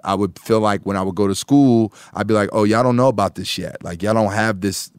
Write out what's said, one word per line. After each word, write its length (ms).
I 100
would 240
feel 220
like 240
when 100
I 60
would 140
go 120
to 80
school, 580
I'd 140
be 60
like, 200
"Oh, 100
y'all 200
don't 120
know 140
about 260
this 220
yet. 260
Like, 180
y'all 120
don't 180
have 300
this 380